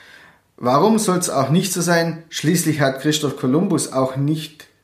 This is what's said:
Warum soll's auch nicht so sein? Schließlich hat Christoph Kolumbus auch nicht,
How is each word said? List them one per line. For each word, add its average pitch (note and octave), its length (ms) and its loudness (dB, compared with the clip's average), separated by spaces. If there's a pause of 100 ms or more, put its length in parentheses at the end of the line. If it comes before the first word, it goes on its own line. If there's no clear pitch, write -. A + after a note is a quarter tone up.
(560)
Warum D#3+ 420 2
soll's F3+ 320 0
auch C3 180 0
nicht F#3 240 2
so F3+ 80 -4
sein? E3 480 0
Schließlich D#3+ 520 0
hat C3+ 200 0
Christoph D3+ 380 -2
Kolumbus D3+ 540 0
auch C3 240 -2
nicht, D3+ 500 -4 (180)